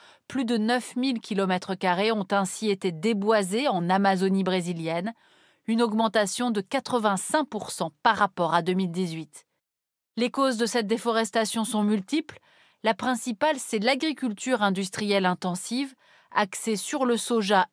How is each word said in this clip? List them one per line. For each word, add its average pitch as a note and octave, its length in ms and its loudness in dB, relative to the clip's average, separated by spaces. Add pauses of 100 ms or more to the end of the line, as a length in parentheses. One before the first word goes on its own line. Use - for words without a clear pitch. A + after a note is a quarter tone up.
(280)
plus C4 160 -4
de A#3 120 0
neuf A#3 380 0
mille B3 260 -2
kilomètres F#3+ 540 -2
carrés F#3+ 380 0
ont G#3 180 -2
ainsi G3+ 400 0
été G3 220 0
déboisés G#3 760 0
en F3+ 240 0
Amazonie F#3+ 540 2
brésilienne, F3 680 -2 (520)
une A3+ 140 2
augmentation A3 720 2
de G#3 100 0
quatre-vingt-cinq A#3 840 0
pour - 260 -8
cent E3 220 -4 (100)
par A3 140 4
rapport F#3 360 2
à E3+ 80 4
deux E3+ 140 0
mille F#3 160 0
dix-huit. E3 560 -6 (680)
Les A#3 140 0
causes C4 280 0
de A#3 80 0
cette A3 200 -2
déforestation A3+ 760 0
sont G#3+ 180 0
multiples. G#3+ 560 -2 (440)
La A3 100 2
principale, B3+ 680 -2
c'est - 200 -4
l'agriculture B3+ 840 0
industrielle G3 600 0
intensive, F#3 680 -2 (360)
axée G#3 460 -2
sur C4 280 -4
le A#3+ 120 2
soja G#3 560 2